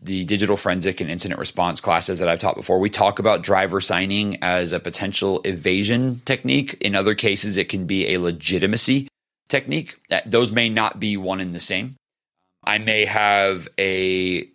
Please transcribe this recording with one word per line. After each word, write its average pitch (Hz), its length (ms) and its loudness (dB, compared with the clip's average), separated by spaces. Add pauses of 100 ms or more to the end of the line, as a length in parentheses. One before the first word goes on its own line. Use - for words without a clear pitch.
the 95 220 -4
digital 101 320 2
forensic 90 460 -2
and 78 100 -6
incident 87 300 -4
response 87 400 -2
classes 87 380 0
that 87 100 2
I've 85 100 2
taught 98 160 0
before, 92 240 2
we 104 100 2
talk 104 300 2
about 104 220 2
driver 95 400 2
signing 98 600 0
as 90 300 0
a 87 80 -2
potential 95 640 -2
evasion 101 800 0
technique. 135 560 0
In 101 160 0
other 101 200 2
cases, 101 420 0
it 90 100 0
can 92 180 -4
be 92 280 0
a 92 60 0
legitimacy 95 920 0 (400)
technique. 139 580 -4
That, 98 240 -2
those 117 220 2
may 117 160 2
not 107 320 0
be 104 160 0
one 95 240 -4
and 90 120 -6
the 85 60 -8
same. 110 380 -4 (680)
I 107 120 2
may 107 260 2
have 101 640 2 (100)
a 92 600 0 (180)